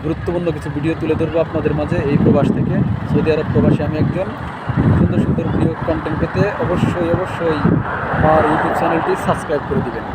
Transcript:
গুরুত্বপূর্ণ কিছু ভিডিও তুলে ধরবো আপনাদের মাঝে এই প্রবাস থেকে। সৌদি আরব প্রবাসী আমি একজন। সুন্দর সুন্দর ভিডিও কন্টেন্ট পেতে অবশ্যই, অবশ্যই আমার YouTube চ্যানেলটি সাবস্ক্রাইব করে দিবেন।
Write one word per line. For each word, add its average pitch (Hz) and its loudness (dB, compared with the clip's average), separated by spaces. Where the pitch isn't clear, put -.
গুরুত্বপূর্ণ 170 -2
কিছু 151 -8
ভিডিও 151 -2
তুলে 156 0
ধরবো 160 0
আপনাদের 151 -2
মাঝে 165 -2
এই 143 2
প্রবাস 143 4
থেকে। - 0
সৌদি 147 2
আরব 156 -2
প্রবাসী 156 4
আমি 151 -2
একজন। 185 -2
সুন্দর - 4
সুন্দর 165 0
ভিডিও 160 2
কন্টেন্ট 160 -2
পেতে 180 0
অবশ্যই, 170 0
অবশ্যই 170 -2
আমার 156 4
YouTube 160 0
চ্যানেলটি 165 0
সাবস্ক্রাইব 151 -2
করে 127 0
দিবেন। 110 -6